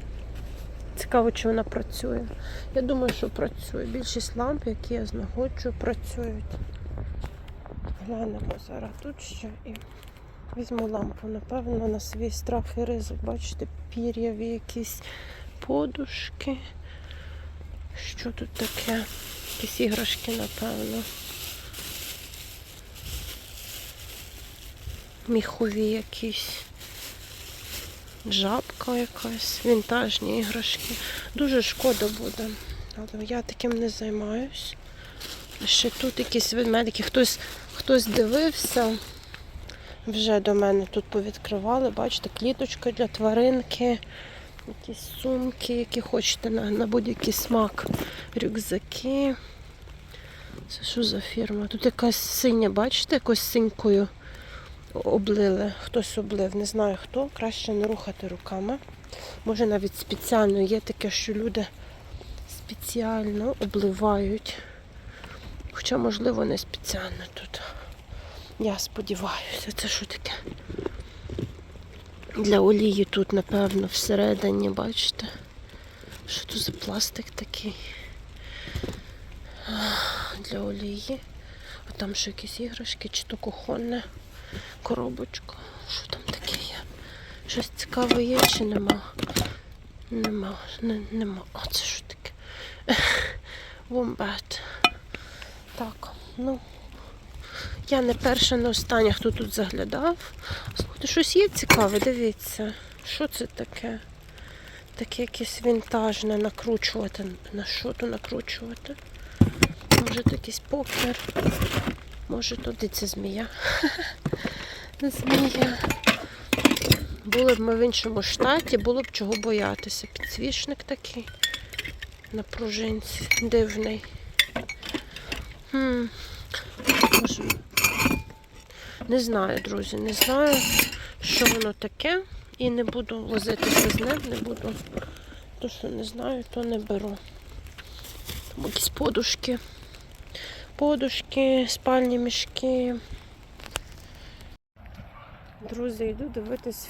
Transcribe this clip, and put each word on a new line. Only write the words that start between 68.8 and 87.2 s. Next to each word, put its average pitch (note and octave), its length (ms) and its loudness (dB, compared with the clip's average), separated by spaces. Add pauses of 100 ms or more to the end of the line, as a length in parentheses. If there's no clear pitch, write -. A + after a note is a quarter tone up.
це G#3+ 140 -2
що - 180 0
таке? - 260 -6 (2000)
Для G#3 240 8
олії G3+ 440 8
тут, - 280 2
напевно, G3 540 4
всередині, G3+ 840 4
бачите? - 560 0 (1000)
Що - 180 -4
тут - 140 -4
за - 140 0
пластик - 580 -2
такий? - 440 -6 (2750)
Для G3+ 100 -2
олії. G3+ 600 -4 (680)
А - 40 -12
там G3+ 220 -4
ще - 160 -2
якісь - 300 -10
іграшки, A#3 480 -6
чи - 180 -2
то A3 100 -6
кухонне, A#3 680 -4 (800)
коробочка. - 760 -4 (340)
Що - 160 -6
там - 240 -8
таке - 220 -6
є? - 240 -6 (720)